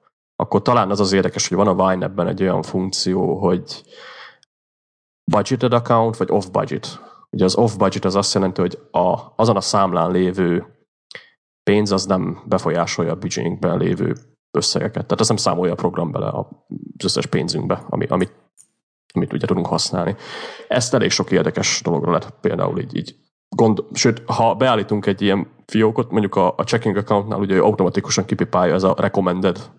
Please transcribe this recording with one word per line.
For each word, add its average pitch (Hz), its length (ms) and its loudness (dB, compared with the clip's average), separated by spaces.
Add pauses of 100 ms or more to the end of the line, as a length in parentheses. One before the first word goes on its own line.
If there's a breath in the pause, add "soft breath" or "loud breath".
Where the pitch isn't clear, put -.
(360)
akkor - 260 0
talán 117 280 2
az 101 100 0
az 95 120 2
érdekes, 92 360 0
hogy 90 80 -2
van 101 100 4 (120)
a 95 100 4
Vine 92 180 0
app-ben 92 200 -2
egy 92 160 -2
olyan 92 200 0
funkció, 92 760 -2
hogy 92 440 -2 (1500 loud breath)
budgeted 117 420 0
account, 117 440 2
vagy - 140 -2
off 98 160 2
budget. - 540 -6 (300 loud breath)
Ugye - 140 0
az 92 120 2
off 110 200 2
budget 98 280 0
az 92 100 0
azt 101 200 0
jelenti, 95 260 0
hogy 90 180 -2 (120)
a, 90 280 2 (180)
azon 113 200 4
a 95 40 0
számlán 90 500 2
lévő 90 560 2 (960 loud breath)
pénz 104 300 2
az 95 140 0
nem 92 400 -2
befolyásolja 85 680 0
a 80 40 -4
büdzsénkben 90 600 -2
lévő 90 360 0 (440)
összegeket. - 480 -2
Tehát - 140 -2
ez - 80 2
nem 107 80 2
számolja 90 360 0
a 90 40 -2
program 87 340 -2
bele - 180 -4
a, - 200 -6 (500)
az - 60 -8
összes - 220 0
pénzünkbe, - 600 -2
ami, - 180 -2
amit, 92 260 0 (840)
amit - 180 -2
ugye - 140 -2
tudunk 90 200 0
használni. 90 500 -2 (520 loud breath)
Ezt 123 260 0
elég 120 160 2
sok - 200 -2
érdekes - 540 0
dologra 82 260 0
lehet - 300 -2
például 87 400 -2
így, - 160 -10
így - 200 -8 (320)
gond-, 107 440 2
sőt, 117 340 0
ha 117 280 2
beállítunk 110 520 0
egy 98 160 0
ilyen 98 240 2 (200)
fiókot, 113 440 0
mondjuk 101 240 0
a, 92 220 2
a - 80 -2
checking 113 320 0
accountnál 104 420 0
ugye 98 160 0
ő 92 80 6
automatikusan 95 600 2
kipipálja 90 500 2
ez 92 80 2
a 95 160 4
recommended 92 800 0